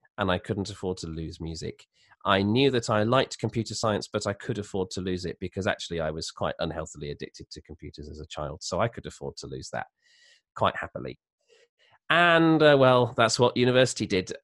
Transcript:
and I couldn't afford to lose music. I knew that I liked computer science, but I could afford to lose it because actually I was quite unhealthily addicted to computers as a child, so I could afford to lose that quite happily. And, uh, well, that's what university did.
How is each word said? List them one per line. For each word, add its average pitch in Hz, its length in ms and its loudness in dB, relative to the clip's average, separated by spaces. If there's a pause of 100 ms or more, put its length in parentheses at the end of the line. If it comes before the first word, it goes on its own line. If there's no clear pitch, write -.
(180)
and 98 120 0
I 90 80 2
couldn't 101 320 -6
afford 92 280 -6
to - 100 -12
lose 80 320 -10
music. 82 460 -10 (380)
I 98 180 4
knew 120 300 4
that 120 180 -2
I 107 140 2
liked 127 340 0
computer 113 360 -4
science, 107 380 -2
but 107 140 -2
I 101 60 -2
could 104 260 -8
afford 95 340 -6
to - 80 -8
lose 90 240 -4
it 82 160 -8
because 95 280 -6
actually 85 320 -4
I 78 100 -2
was 78 220 -8
quite 82 260 -6
unhealthily 78 520 -8
addicted - 400 -14
to - 120 -18
computers 76 480 -18
as 78 100 -16
a 76 60 -14
child, 76 380 -10
so 90 160 -4
I 117 80 0
could - 180 -14
afford 69 320 -12
to - 80 -14
lose 67 260 -12
that - 140 -8 (680)
quite - 200 0
happily. - 420 -10 (880)
And, 165 540 6
uh, 147 160 8
well, 127 380 6
that's 113 220 4
what 120 180 4
university 123 500 4
did. 92 260 0 (120)